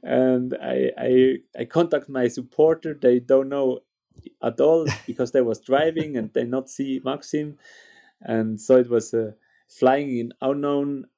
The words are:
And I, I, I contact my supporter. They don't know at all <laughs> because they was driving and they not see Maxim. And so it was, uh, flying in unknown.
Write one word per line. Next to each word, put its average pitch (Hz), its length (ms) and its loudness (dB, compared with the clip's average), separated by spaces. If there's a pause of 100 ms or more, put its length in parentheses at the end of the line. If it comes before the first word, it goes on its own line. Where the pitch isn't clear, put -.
And 127 600 0
I, 131 360 -2
I, 127 360 4 (240)
I 120 80 -6
contact 160 420 0
my 127 200 -2
supporter. 156 720 0
They 123 200 4
don't 135 300 2
know 135 300 -2 (640)
at 120 180 -4
all 156 260 4 (100)
<laughs> - 100 -20
because 123 260 -6
they 135 100 4
was 113 180 -2
driving 156 560 -2
and 110 160 -6
they 127 120 0
not 131 260 -6
see 135 340 -6
Maxim. 147 540 -6 (640)
And 110 380 -4
so 131 180 4
it 123 100 2
was, 117 260 -2
uh, 110 180 -2 (360)
flying 131 500 0
in 117 220 -8
unknown. 143 680 -4 (120)